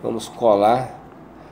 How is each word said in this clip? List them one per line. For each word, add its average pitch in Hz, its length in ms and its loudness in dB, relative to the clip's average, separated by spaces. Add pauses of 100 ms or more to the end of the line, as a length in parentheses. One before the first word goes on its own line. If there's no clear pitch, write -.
vamos 113 280 -8
colar 113 680 0 (540)